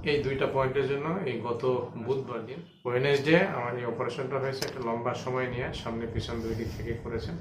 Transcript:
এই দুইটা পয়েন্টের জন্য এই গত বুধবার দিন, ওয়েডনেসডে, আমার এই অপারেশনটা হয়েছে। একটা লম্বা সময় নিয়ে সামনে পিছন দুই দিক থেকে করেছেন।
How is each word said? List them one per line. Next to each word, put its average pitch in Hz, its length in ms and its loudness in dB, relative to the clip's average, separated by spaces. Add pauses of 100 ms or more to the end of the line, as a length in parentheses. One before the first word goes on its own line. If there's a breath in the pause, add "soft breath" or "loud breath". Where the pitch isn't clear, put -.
এই 143 200 4
দুইটা 135 300 2
পয়েন্টের 131 340 4
জন্য 151 380 0
এই 120 160 -2
গত 123 560 0
বুধবার 120 480 -2
দিন, 147 180 -10 (220)
ওয়েডনেসডে, 139 600 6
আমার 123 320 -2
এই 120 80 -2
অপারেশনটা 127 540 -2
হয়েছে। 131 280 -2
একটা 131 120 -8
লম্বা 120 340 -2
সময় 127 340 -2
নিয়ে 127 260 -4
সামনে 117 400 -6
পিছন 117 280 -4
দুই 113 140 -2
দিক 110 120 -2 (100)
থেকে 113 160 -4 (100)
করেছেন। 117 380 -6